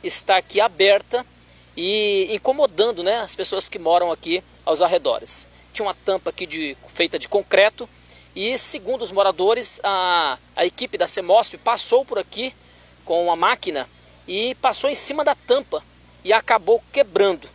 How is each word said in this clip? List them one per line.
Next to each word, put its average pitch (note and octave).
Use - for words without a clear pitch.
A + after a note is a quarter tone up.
está F#3+
aqui -
aberta G3+
e G3
incomodando, A3
né, G#3
as -
pessoas G3
que G3+
moram F3
aqui E3
aos D#3
arredores. E3
Tinha G#3+
uma F#3
tampa F#3
aqui F#3
de, D3+
feita E3+
de -
concreto G3+
e, A3
segundo G#3
os F#3
moradores, G3+
a, F3+
a E3+
equipe A#3
da E3+
cemosp F#3+
passou A#3+
por A3+
aqui A#3
com E3+
uma E3+
máquina E3
e A3
passou C4
em B3+
cima D4
da D4
tampa A#3+
e F#3
acabou A3
quebrando. G3+